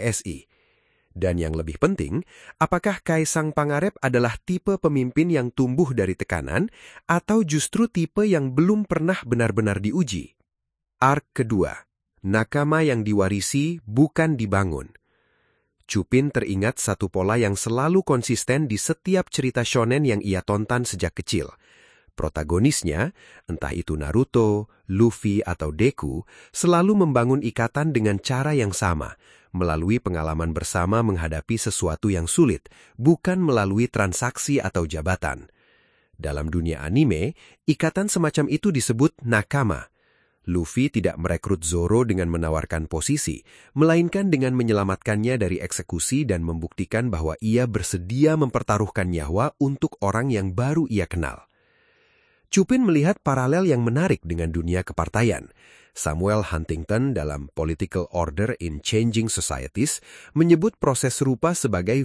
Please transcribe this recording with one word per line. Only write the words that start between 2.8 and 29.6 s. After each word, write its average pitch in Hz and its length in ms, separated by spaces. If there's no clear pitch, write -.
Kaisang 160 480
Pangarep 147 480
adalah 123 400
tipe 185 400
pemimpin 147 560
yang 123 160
tumbuh 131 480
dari 92 160
tekanan 87 560
atau 208 320
justru 165 480
tipe 202 400
yang 143 240
belum 196 320
pernah 175 400
benar-benar 110 560
diuji? 104 560
Arc 139 320
kedua, 107 400
nakama 143 640
yang 123 160
diwarisi, 107 880
bukan 151 480
dibangun. 95 560
Chupin 127 400
teringat 104 480
satu 101 320
pola 101 320
yang 101 160
selalu 147 480
konsisten 127 640
di 107 80
setiap - 560
cerita 127 320
shonen 127 400
yang 107 160
ia 95 240
tonton 110 400
sejak 92 320
kecil. 82 320
Protagonisnya, 85 960
entah 71 240
itu 80 240
Naruto, 104 720
Luffy, 104 560
atau 80 320
Deku, 78 560
selalu 175 400
membangun 135 480
ikatan 120 480
dengan 107 320
cara 135 320
yang 120 160
sama, 85 480
melalui 87 480